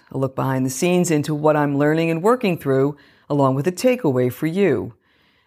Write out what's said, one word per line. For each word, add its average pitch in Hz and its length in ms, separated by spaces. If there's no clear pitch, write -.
a - 60
look 135 180
behind 131 300
the 131 60
scenes 175 400
into 151 240
what 151 240
I'm 147 180
learning 156 340
and 160 120
working 214 340
through, 135 400
along 139 260
with 139 120
a 185 40
takeaway 156 640
for - 140
you. 156 480